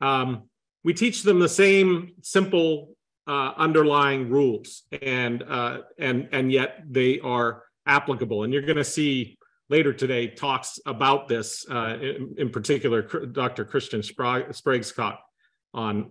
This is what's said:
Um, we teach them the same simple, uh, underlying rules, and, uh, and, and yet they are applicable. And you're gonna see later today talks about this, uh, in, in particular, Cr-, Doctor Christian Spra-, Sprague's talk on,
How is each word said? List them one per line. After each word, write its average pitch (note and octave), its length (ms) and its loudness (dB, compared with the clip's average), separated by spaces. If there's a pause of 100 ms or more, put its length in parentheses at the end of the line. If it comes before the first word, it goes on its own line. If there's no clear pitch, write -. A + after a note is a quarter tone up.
Um, C3 480 -2 (340)
we E3+ 120 2
teach A3+ 260 0
them F#3+ 160 6
the F3 120 6
same F#3+ 640 4 (100)
simple, E3 720 0 (320)
uh, C#3 280 -2
underlying C#3+ 760 4
rules, C3 520 0 (200)
and, B2 400 -2
uh, B2+ 380 -4 (180)
and, C3+ 320 -2
and C3 200 0
yet C3 380 2
they B2+ 300 2
are A#2+ 440 -2 (220)
applicable. B2 580 0
And A#2+ 80 -2
you're C#3 120 0
gonna D3 200 0
see C3+ 540 -2 (320)
later C#3+ 240 4
today B2 340 -2
talks C3 600 -6
about C#3 400 2
this, A#2 420 -4
uh, A2+ 320 -4
in, C3+ 360 -8
in C3 120 -2
particular, A#2 540 0
Cr-, C#3 220 -8
Doctor B2 380 -4
Christian A#2+ 380 -4
Spra-, B2+ 540 -4
Sprague's B2+ 360 -2
talk G#2+ 280 -6 (540)
on, G#2+ 380 -4